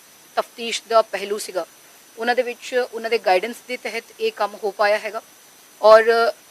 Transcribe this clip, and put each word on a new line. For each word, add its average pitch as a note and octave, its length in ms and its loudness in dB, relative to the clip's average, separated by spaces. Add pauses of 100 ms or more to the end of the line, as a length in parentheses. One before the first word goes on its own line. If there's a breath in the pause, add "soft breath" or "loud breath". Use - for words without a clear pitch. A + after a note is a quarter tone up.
(360)
ਤਫਤੀਸ਼ A#3 540 -8
ਦਾ A3+ 120 4
ਪਹਿਲੂ G3+ 360 -6
ਸੀਗਾ, F#3 280 -8 (520)
ਉਹਨਾਂ A#3 180 -2
ਦੇ B3 60 0
ਵਿੱਚ B3 520 -6
ਉਹਨਾਂ A3+ 160 -8
ਦੇ A3+ 80 0
ਗਾਈਡੈਂਸ G3+ 380 0 (120)
ਦੇ B3 100 -8
ਤਹਿਤ A3+ 260 -10 (160)
ਇਹ A3 120 -4
ਕੰਮ G#3 320 -6
ਹੋ G3+ 80 -4
ਪਾਇਆ G#3 260 0
ਹੈਗਾ। G#3+ 240 -10 (600)
ਔਰ A3+ 520 6 (180)